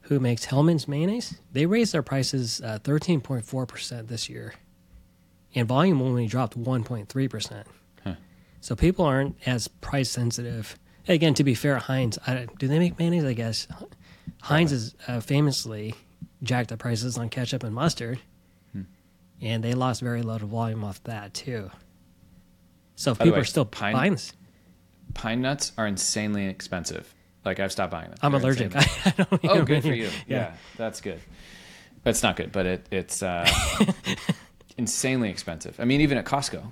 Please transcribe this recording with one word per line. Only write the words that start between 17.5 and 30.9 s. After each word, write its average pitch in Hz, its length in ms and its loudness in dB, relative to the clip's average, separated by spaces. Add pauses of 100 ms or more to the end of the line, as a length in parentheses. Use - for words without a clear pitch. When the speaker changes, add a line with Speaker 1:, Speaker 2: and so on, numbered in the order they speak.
Speaker 1:
and 110 120 -6
mustard, 123 440 -2 (520)
Speaker 2:
Hmm. 98 100 -8 (600)
Speaker 1:
and 113 200 -2
they 117 120 0
lost 127 280 0
very 120 200 -2
little 110 260 -4
volume 110 380 -2
off 98 180 -10
that 104 300 -10
too. 107 360 -8 (1300)
So - 160 0
if 110 60 0
Speaker 2:
By - 80 2
the - 20 10
Speaker 1:
people - 120 8
Speaker 2:
way, - 20 2
Speaker 1:
are 117 40 0
still 135 200 2
Speaker 2:
pine 104 280 -2
Speaker 1:
buying 147 200 4
this. - 180 -6 (840)
Speaker 2:
pine 113 280 -2
nuts 139 360 -2
are 110 80 0
insanely 104 640 -2
expensive. 87 680 -8 (320)
Like, 95 160 0
I've 95 100 0
stopped 90 200 -2
buying 82 180 -8
them. 82 120 -18
Speaker 1:
I'm 143 120 4
Speaker 2:
They're 135 80 4
Speaker 1:
allergic. 123 340 2
<laughs> - 0 -
Speaker 2:
insanely 143 140 6 (160)
Speaker 1:
I 196 40 8 (140)
don't - 220 2
Speaker 2:
Oh, 175 80 6
Speaker 1:
even 170 120 6
Speaker 2:
good 143 180 4
for 147 100 2
you. 113 160 -2 (180)
Speaker 1:
Yeah. 131 100 -2
Speaker 2:
Yeah, 85 160 -4 (220)
that's 110 240 -6